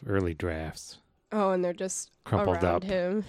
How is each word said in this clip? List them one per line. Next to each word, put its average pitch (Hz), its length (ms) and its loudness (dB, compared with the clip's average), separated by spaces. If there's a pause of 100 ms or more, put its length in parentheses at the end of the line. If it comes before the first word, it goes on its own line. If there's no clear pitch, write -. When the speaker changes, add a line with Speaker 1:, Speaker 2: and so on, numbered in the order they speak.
Speaker 1:
early 98 260 2
drafts 80 680 -6 (340)
Speaker 2:
Oh, 202 180 2
and 180 120 2
they're 175 100 0
just 185 360 -6 (140)
Speaker 1:
crumpled 190 400 2
Speaker 2:
around - 20 4
Speaker 1:
up. 87 200 4
Speaker 2:
him. 190 440 0